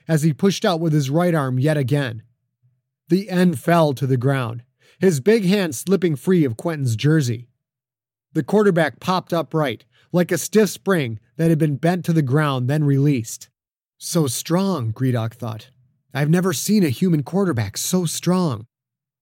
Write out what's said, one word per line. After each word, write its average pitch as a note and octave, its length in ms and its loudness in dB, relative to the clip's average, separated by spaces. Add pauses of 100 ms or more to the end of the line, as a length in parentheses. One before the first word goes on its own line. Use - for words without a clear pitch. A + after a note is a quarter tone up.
as D#3+ 180 0
he D#3+ 80 2
pushed G3 300 0
out F3+ 160 0
with E3 140 0
his D3 160 0
right E3+ 260 2
arm C3 240 -2
yet D3+ 200 0
again. C3+ 440 -2 (880)
The G3 220 0
end F3+ 280 2
fell E3 360 2
to C3+ 120 -4
the B2+ 120 2
ground, A#2+ 440 -2 (360)
his F3 220 2
big G#3 260 2
hand F#3 280 0
slipping F3+ 420 0
free F3 280 2
of A2+ 140 -2
Quentin's C#3 380 -2
jersey. B2 520 0 (840)
The D#3+ 80 0
quarterback F3 580 2
popped F3+ 320 -4
upright, D3+ 540 -4 (260)
like F3 180 2
a F3+ 60 2
stiff G#3 320 2
spring C#3 500 -2 (180)
that E3 120 0
had E3 100 4
been D3+ 180 0
bent E3+ 280 -2
to E3+ 80 -2
the D#3+ 80 2
ground, C3+ 480 0
then D3+ 160 0
released. C#3 640 0 (480)
"So E3 300 -2
strong," D#3+ 640 -2
Gredok A#2+ 400 -2
thought. A2 380 -12 (420)
"I've D3 160 -2
never F3 240 2
seen G3+ 320 0
a D3 60 2
human D#3+ 320 0
quarterback D#3 560 -2
so F#3 260 -2
strong." D#3+ 640 -2 (560)